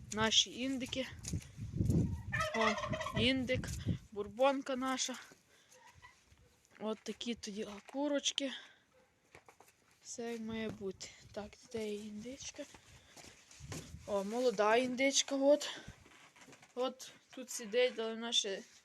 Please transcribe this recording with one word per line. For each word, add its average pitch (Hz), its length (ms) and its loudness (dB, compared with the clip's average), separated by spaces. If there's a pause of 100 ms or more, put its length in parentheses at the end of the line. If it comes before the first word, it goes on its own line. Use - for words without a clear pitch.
(120)
Наші 214 480 4
індики. 262 460 -2 (1500)
О, 440 120 4 (520)
індик, 254 480 2 (420)
бурбонка 254 640 0
наша. 262 380 -2 (1700)
От 214 220 -4
такі 233 320 -6
тоді 214 320 -6 (260)
курочки. 277 600 0 (1500)
Все 233 300 -8
як 233 80 -8
має 220 280 -4
бути. 208 400 -8 (240)
Так, 208 180 -8 (220)
де 220 160 -4
є 208 80 -2
індичка? 214 680 -10 (1400)
О, 202 180 -2
молода 214 520 4
індичка, 262 600 2
от. 285 340 6 (1040)
От 254 380 -4 (220)
тут 247 160 -12
сидить, 233 480 2
але 226 160 -2
вона 233 180 -4
ще 196 300 2 (220)